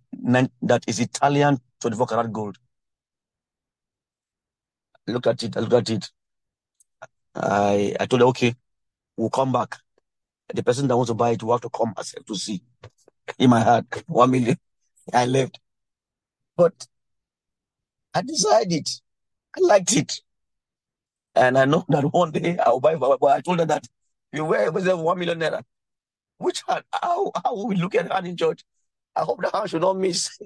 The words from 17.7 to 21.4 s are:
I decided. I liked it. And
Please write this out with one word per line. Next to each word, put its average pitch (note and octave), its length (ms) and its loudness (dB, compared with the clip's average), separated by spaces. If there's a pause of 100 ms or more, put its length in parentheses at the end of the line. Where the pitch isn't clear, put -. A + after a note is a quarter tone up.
I F3+ 80 -2
decided. A#3 640 0 (680)
I - 60 -2
liked D#4+ 340 4
it. - 280 -4 (1120)
And B2+ 240 4